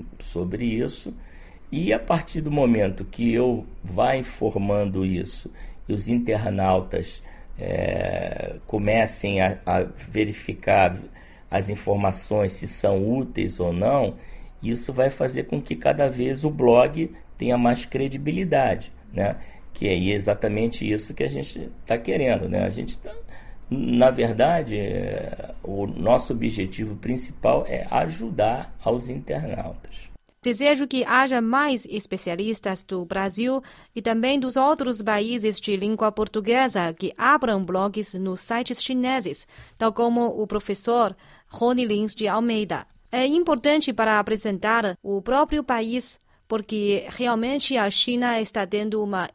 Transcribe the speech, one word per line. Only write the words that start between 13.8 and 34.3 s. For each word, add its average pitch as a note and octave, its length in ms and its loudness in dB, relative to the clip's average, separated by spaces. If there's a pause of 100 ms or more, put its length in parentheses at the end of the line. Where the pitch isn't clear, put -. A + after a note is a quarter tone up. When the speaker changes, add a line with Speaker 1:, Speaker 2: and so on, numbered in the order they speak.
Speaker 1:
isso A#2 300 -4
vai B2+ 180 4
fazer C3 340 -2
com D3 160 -2
que - 160 -6
cada C#3+ 320 2
vez B2+ 360 -2
o D3+ 60 2
blog C3+ 640 6 (220)
tenha A#2+ 220 0
mais A#2+ 260 2
credibilidade, C#3 1040 0 (220)
né? G2+ 240 0 (360)
Que - 140 -2
é F#2 100 2
exatamente G#2 920 0
isso G#2+ 240 -2
que - 80 -4
a C#3 60 0
gente - 400 -8 (180)
tá A#2 120 2
querendo, A#2+ 500 0
né? F#2 160 0
A F#2+ 60 0
gente - 280 -6
tá, - 140 -12 (580)
na B2 400 6
verdade, A#2+ 640 2
é, G2 840 -6
o G2+ 240 -4
nosso A#2+ 460 2
objetivo A2 640 -2
principal B2+ 720 0
é - 220 -4
ajudar B2+ 920 0
aos B2 260 0
internautas. - 1040 -8 (340)
Speaker 2:
Desejo C4 440 2
que B3+ 160 0
haja B3+ 360 4
mais B3+ 480 2
especialistas F#3+ 920 -4
do F3+ 220 -6
Brasil G3 580 -2 (320)
e A3+ 80 -6
também B3 380 2